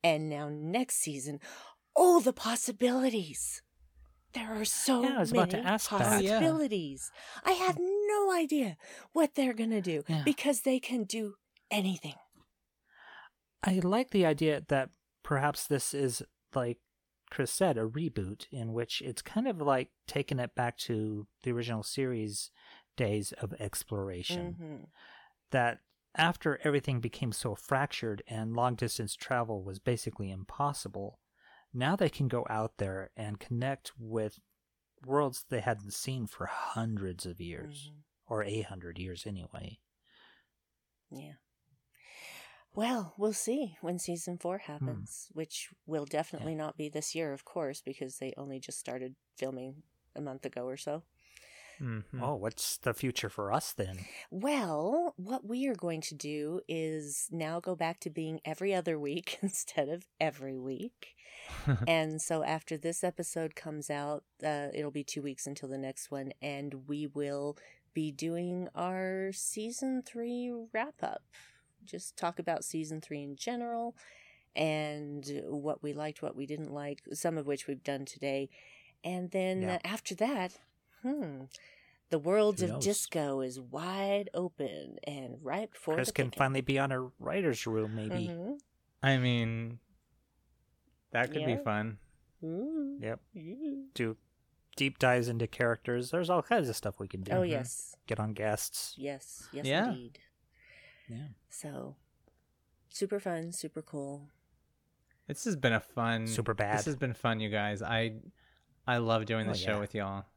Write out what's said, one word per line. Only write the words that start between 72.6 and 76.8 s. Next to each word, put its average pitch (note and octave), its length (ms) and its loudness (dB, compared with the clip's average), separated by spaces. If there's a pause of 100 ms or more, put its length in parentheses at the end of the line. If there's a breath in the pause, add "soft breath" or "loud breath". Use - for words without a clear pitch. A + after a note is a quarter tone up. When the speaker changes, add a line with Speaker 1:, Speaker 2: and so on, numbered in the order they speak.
Speaker 1:
season D#3 380 -4
three D3 200 -8
in C#3+ 140 -10
general A#3 580 -4 (600 loud breath)
and D3 920 -2
what D3 360 -4
we D3 100 -4
liked, D3+ 300 -6
what D3 140 -4
we C3+ 100 -6
didn't D3+ 260 -6
like, C#3+ 300 -6 (100)